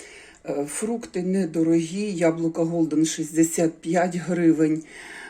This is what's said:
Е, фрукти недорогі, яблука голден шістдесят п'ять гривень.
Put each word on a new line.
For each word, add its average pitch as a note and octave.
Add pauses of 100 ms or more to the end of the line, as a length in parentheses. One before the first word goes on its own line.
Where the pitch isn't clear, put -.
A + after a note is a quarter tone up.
(460)
Е, C#3+
фрукти A3
недорогі, E3+
яблука E3
голден D#3+
шістдесят D#3+
п'ять E3+
гривень. D#3+ (460)